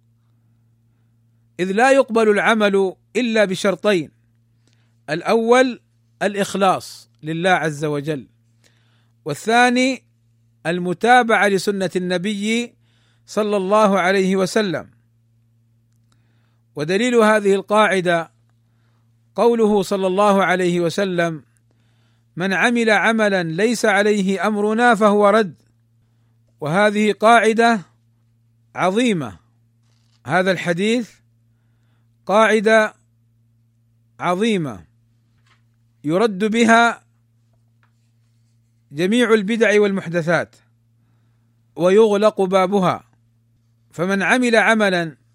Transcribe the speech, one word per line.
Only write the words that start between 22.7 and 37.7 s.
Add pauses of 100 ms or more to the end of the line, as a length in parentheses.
عملا
ليس
عليه
أمرنا
فهو
رد". (1000)
وهذه
قاعدة (920)
عظيمة، (880)
هذا
الحديث (1160)
قاعدة (1300)
عظيمة (1200)
يرد
بها (1900)